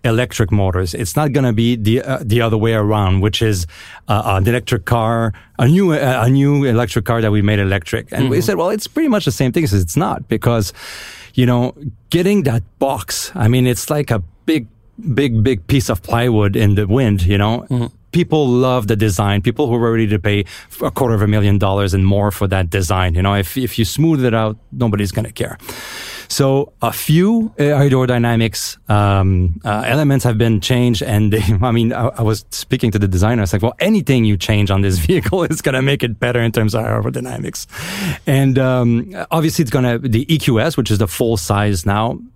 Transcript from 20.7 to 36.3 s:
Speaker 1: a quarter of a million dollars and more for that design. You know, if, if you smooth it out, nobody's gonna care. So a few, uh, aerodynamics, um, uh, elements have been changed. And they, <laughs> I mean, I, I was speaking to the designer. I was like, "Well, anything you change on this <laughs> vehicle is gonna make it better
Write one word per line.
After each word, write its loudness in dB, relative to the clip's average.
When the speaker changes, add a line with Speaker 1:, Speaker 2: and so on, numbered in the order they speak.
Speaker 1:
a -2
quarter 0
of 2
a 2
million 2
dollars 0
and 2
more 2
for -2
that -2
design. 0
You 2
know, 2
if, -2
if -4
you 2
smooth 0
it 2
out, -2
nobody's -2
gonna -6
care. -8
So 0
a 0
few, 0
uh, 0
aerodynamics, 0
um, 2
uh, -2
elements 2
have 2
been 2
changed. 0
And 0
they, 0
<laughs> 2
I 0
mean, 2
I, -2
I -6
was -2
speaking -2
to 0
the 2
designer. 2
I 0
was -2
like, 0
"Well, 0
anything 2
you 2
change 0
on 2
this 0
<laughs> -2
vehicle 0
is -4
gonna 0
make 0
it -6
better 0